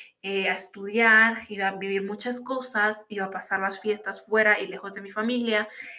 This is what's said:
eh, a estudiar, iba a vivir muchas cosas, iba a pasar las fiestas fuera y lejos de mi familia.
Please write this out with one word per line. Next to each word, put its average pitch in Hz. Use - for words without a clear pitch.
eh, 190
a 185
estudiar, 220
iba 196
a 190
vivir 196
muchas 240
cosas, 214
iba 202
a 190
pasar 190
las 196
fiestas 208
fuera 214
y 196
lejos 190
de 196
mi 196
familia. 220